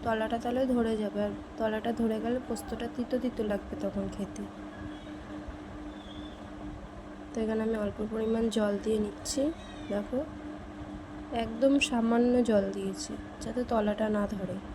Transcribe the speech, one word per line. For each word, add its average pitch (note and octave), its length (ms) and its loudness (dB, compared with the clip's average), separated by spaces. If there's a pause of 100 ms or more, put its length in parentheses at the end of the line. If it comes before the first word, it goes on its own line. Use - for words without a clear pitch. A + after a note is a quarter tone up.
তলাটা A3 400 2
তাহলে B3 180 2 (120)
ধরে A3+ 180 4 (100)
যাবে, G3+ 240 0
আর G3+ 60 -2 (260)
তলাটা A3 320 0 (100)
ধরে A3 240 4
গেলে A#3+ 140 2 (100)
পোস্তটা A3+ 460 -4
তিতো B3+ 280 0
তিতো A#3+ 280 -2
লাগবে - 240 -2 (100)
তখন G3 200 0 (100)
খেতে। G3+ 280 -4 (3000)
তো - 120 -8
এখানে A3 240 2
আমি A3+ 180 2
অল্প G3+ 140 -2 (140)
পরিমাণ A3+ 320 2 (120)
জল G#3 180 4 (100)
দিয়ে A3 200 4
নিচ্ছি। - 380 -2 (500)
দেখো, G#3 260 0 (1200)
একদম A3+ 300 6 (160)
সামান্য A#3+ 440 6 (180)
জল G3+ 140 8 (120)
দিয়েছি F#3+ 360 -4 (300)
যাতে A#3 180 -2 (120)
তলাটা G#3+ 340 4 (100)
না G#3 60 4 (120)
ধরে। F#3+ 220 -2 (180)